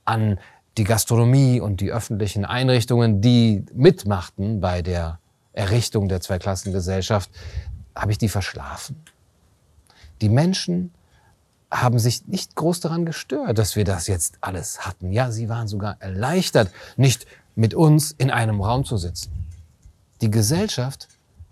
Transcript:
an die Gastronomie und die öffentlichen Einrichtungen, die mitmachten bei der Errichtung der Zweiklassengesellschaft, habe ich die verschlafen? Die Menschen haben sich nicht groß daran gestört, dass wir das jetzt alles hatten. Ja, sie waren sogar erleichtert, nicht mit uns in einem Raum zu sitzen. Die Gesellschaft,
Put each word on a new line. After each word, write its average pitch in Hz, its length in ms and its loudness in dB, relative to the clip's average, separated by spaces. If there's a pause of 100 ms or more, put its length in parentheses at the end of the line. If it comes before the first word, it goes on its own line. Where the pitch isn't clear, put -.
an 107 340 0 (380)
die 110 80 2
Gastronomie 123 720 4
und 98 220 -2
die 98 100 -2
öffentlichen 104 540 -4
Einrichtungen, 117 760 2
die 113 540 4
mitmachten 104 880 2
bei 90 200 0
der 85 380 -4 (340)
Errichtung 104 540 0
der 90 140 -2
Zweiklassengesellschaft, 95 1080 -2 (640)
habe - 180 -2
ich 104 60 0
die 113 120 0
verschlafen? - 640 -8 (1300)
Die 107 80 4
Menschen 175 640 0 (760)
haben 123 300 2
sich 117 280 0
nicht - 280 -6
groß 170 260 0
daran 170 240 -2
gestört, 165 520 -4
dass 107 180 0
wir 104 100 2
das 90 220 -2
jetzt 92 340 -4
alles - 440 -8
hatten. 90 260 -8
Ja, 120 200 0
sie 110 180 -6
waren 117 180 -6
sogar 104 320 -6
erleichtert, 113 720 0 (260)
nicht 127 300 2 (300)
mit 110 180 2
uns 151 380 4
in 135 180 -2
einem 110 320 0
Raum 120 240 0
zu 117 120 -4
sitzen. 85 340 -8 (880)
Die 110 100 0
Gesellschaft, 127 800 0 (440)